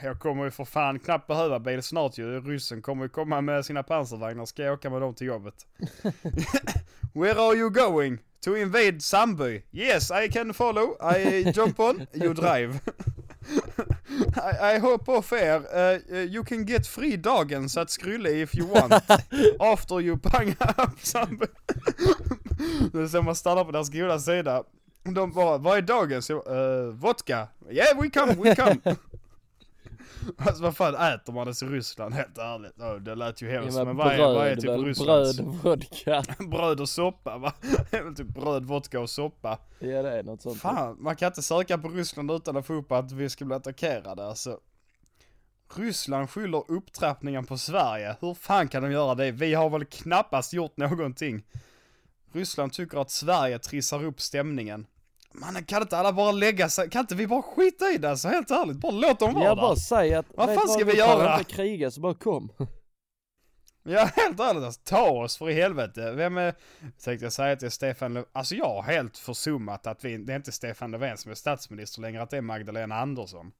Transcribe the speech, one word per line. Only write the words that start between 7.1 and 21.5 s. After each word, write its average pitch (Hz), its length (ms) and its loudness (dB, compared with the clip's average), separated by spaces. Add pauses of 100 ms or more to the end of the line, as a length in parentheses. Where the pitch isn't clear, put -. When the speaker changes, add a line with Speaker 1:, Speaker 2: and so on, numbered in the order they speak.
Speaker 1:
"Where 208 280 2
are 226 160 6
you 226 120 2
going? 165 500 4 (220)
To 202 160 0
invade 202 440 4
Sandby? 156 720 2
Yes, 196 400 0
I 208 200 0
can 226 220 -2
follow. 226 440 0 (200)
I 190 380 4
jump 214 240 2
on. 220 340 2
You 165 200 0
drive." 143 400 2
<laughs> 135 60 -6 (1600)
"I, 220 400 2
I 214 40 2
hop 247 300 2
off 233 220 2
here. 160 280 4 (360)
Uh, - 220 -8
you 185 280 -4
can 226 200 -4
get 226 220 0
free 247 300 -2
dagens 151 600 0
at 165 120 -2
Skrulle 196 400 -4 (120)
if 151 140 -2
you 175 120 0
want. 185 260 8
Speaker 2:
<laughs> 214 680 6
Speaker 1:
After 190 420 2
you 170 180 0
pang 226 300 4 (280)
up - 220 0
Sandby." 226 460 -2
<laughs> - 1500 0